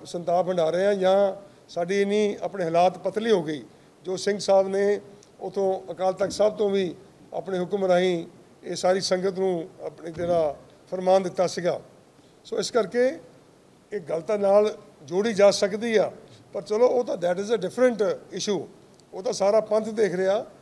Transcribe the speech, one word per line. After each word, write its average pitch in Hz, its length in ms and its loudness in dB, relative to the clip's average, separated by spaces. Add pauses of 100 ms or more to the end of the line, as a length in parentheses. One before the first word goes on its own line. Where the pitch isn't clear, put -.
ਸੰਤਾਪ 175 440 -2
ਹੰਢਾ 170 200 0
ਰਹੇ 180 160 0
ਆ 208 80 2
ਜਾਂ 190 420 2 (340)
ਸਾਡੀ 180 320 -2
ਇੰਨੀ 208 400 0
ਆਪਣੇ 180 220 -6
ਹਾਲਾਤ 170 340 2
ਪਤਲੀ 208 340 -2
ਹੋ 180 120 4
ਗਈ। 147 200 -6 (400)
ਜੋ 185 140 -6
ਸਿੰਘ 202 220 -2
ਸਾਹਿਬ 196 280 4
ਨੇ 202 340 0 (380)
ਉੱਥੋਂ 190 520 -4
ਅਕਾਲ 180 220 0
ਤਖਤ 185 180 -2
ਸਾਹਿਬ 214 260 2
ਤੋਂ 208 120 0
ਵੀ 190 260 -2 (380)
ਆਪਣੇ 185 260 -6
ਹੁਕਮ 190 260 -2
ਰਾਹੀਂ 180 420 2 (360)
ਇਹ 175 120 -8
ਸਾਰੀ 185 260 0
ਸੰਗਤ 185 380 -2
ਨੂੰ 185 300 -2 (120)
ਆਪਣੇ 156 300 -12
ਜਿਹੜਾ 165 460 0 (340)
ਫਰਮਾਨ 185 320 2
ਦਿੱਤਾ 180 240 0
ਸੀਗਾ। 165 340 -2 (640)
ਸੋ - 140 -6
ਇਸ 190 120 -6
ਕਰਕੇ 240 480 0 (760)
ਇਹ 208 60 -8
ਗੱਲ 160 220 -6
ਤਾਂ 208 160 -2
ਨਾਲ 208 400 4 (260)
ਜੋੜੀ 190 300 -2
ਜਾ 202 180 6
ਸਕਦੀ 214 460 0
ਆ, 156 140 2 (420)
ਪਰ 202 80 -6
ਚਲੋ 220 260 2
ਉਹ 247 160 2
ਤਾਂ 226 140 -6
that 175 280 -2
is 233 100 -2
a 196 100 -4
different 240 460 0
issue, 170 560 -6 (460)
ਉਹ 185 100 -12
ਤਾਂ 233 100 -4
ਸਾਰਾ 208 260 2
ਪੰਥ 214 300 -2
ਦੇਖ 208 260 0
ਰਿਹਾ। 190 300 0 (160)